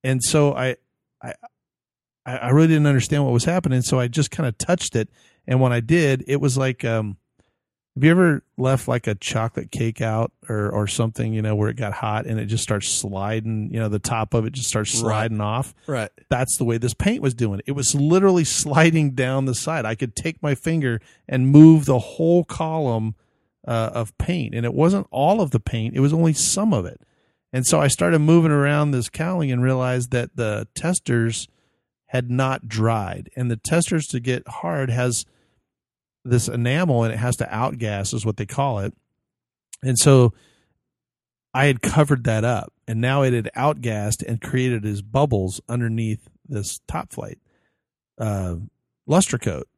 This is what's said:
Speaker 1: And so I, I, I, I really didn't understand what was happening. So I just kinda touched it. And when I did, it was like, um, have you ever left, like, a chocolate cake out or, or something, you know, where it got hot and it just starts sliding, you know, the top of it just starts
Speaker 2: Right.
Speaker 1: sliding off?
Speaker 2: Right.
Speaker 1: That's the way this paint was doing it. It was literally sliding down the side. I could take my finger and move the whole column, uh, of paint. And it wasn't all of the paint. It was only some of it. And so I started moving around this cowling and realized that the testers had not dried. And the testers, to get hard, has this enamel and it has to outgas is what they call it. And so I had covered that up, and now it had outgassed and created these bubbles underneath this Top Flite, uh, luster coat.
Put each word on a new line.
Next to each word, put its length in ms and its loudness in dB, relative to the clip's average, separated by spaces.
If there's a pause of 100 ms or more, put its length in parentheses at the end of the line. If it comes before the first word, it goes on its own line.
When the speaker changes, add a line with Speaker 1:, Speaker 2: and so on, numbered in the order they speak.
Speaker 1:
And 200 0
so 320 4
I, 220 -4 (440)
I, 120 -12 (920)
I, 120 -8
I 120 -6
really 200 6
didn't 180 4
understand 380 2
what 80 0
was 120 2
happening. 360 0
So 180 0
I 80 0
just 240 -2
kinda 220 -4
touched 420 -4
it. 140 0 (380)
And 140 2
when 120 4
I 60 0
did, 480 2
it 140 0
was 160 2
like, 280 -2
um, 320 -2 (800)
have 100 0
you 60 8
ever 320 4 (140)
left, 300 0
like, 200 -2
a 80 -2
chocolate 540 -4
cake 320 -4
out 300 -2 (160)
or, 220 -4
or 180 -2
something, 460 -2
you 80 -4
know, 140 -2
where 120 0
it 80 -4
got 160 -6
hot 340 -4
and 140 -4
it 60 -6
just 180 -4
starts 240 -4
sliding, 840 -6
you 120 -6
know, 80 -2
the 100 -2
top 340 -4
of 120 0
it 80 -8
just 160 -6
starts 260 -4
Speaker 2:
Right. 60 -2
Speaker 1:
sliding 400 -2
off? 320 -4 (140)
Speaker 2:
Right. 220 -4 (200)
Speaker 1:
That's 280 -2
the 60 -4
way 140 0
this 160 -2
paint 280 -2
was 120 0
doing 260 -4
it. 80 -12
It 60 -6
was 200 -2
literally 520 4
sliding 680 2
down 320 -2
the 120 -2
side. 280 -4
I 120 -4
could 200 -6
take 260 -6
my 140 -2
finger 460 -2 (260)
and 240 2
move 320 12
the 160 2
whole 460 0
column, 680 -4 (520)
uh, 260 -2
of 240 -6
paint. 380 -4
And 100 -4
it 80 -4
wasn't 380 2
all 300 0
of 100 -2
the 80 2
paint. 360 -4
It 40 -2
was 140 4
only 200 2
some 400 0
of 120 -2
it. 160 -14 (500)
And 160 -2
so 140 4
I 80 4
started 300 2
moving 320 6
around 400 2
this 180 -2
cowling 420 -4
and 100 0
realized 500 0
that 260 -4
the 380 -4
testers 720 -2 (560)
had 260 -4
not 380 -2
dried. 680 -2
And 160 -4
the 60 -4
testers, 500 -2
to 140 -6
get 260 -4
hard, 420 -6
has 360 -2 (960)
this 240 2
enamel 560 0
and 100 0
it 40 -6
has 180 -2
to 100 -4
outgas 680 -4
is 120 -6
what 120 -2
they 80 -6
call 340 -4
it. 140 -6 (880)
And 140 0
so 360 6 (1200)
I 120 2
had 160 2
covered 440 2
that 200 2
up, 260 -2 (160)
and 140 -2
now 220 2
it 100 2
had 220 -2
outgassed 720 -2
and 140 -4
created 440 -2
these 180 -6
bubbles 680 0
underneath 600 -4 (180)
this 400 -8
Top 240 -8
Flite, 280 -14 (800)
uh, 380 -4 (500)
luster 320 2
coat. 300 -6 (100)